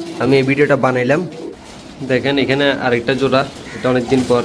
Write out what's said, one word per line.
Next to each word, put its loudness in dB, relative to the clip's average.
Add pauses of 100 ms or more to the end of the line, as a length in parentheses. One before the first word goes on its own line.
(240)
আমি 2
এই 2
ভিডিওটা 2 (100)
বানাইলাম। 0 (880)
দেখেন, 0
এখানে 2 (200)
আরেকটা 0
জোড়া, 2 (340)
এটা -2
অনেক 2
দিন 4
পর 4